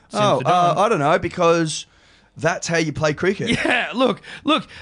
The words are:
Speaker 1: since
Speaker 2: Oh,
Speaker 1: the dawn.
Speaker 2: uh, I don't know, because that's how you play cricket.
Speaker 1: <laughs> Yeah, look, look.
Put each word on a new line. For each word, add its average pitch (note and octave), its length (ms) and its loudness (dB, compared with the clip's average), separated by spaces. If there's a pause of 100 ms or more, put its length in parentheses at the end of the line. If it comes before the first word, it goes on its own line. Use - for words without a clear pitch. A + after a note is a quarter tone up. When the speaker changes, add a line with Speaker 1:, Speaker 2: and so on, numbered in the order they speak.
Speaker 1:
since G#3 140 -2
Speaker 2:
Oh, F3 140 2
Speaker 1:
the B2 80 -2
dawn. F3 320 2
Speaker 2:
uh, F3 40 4
I G#3+ 80 4
don't G#3 100 2
know, D3+ 180 2
because E3+ 680 0 (500)
that's E3 300 -2
how E3+ 100 0
you D#3+ 160 -2
play D3+ 200 0
cricket. F3 360 -2
Speaker 1:
<laughs> - 160 -2
Yeah, G#3 300 -2
look, A#3+ 260 0 (220)
look. C#4 240 0 (140)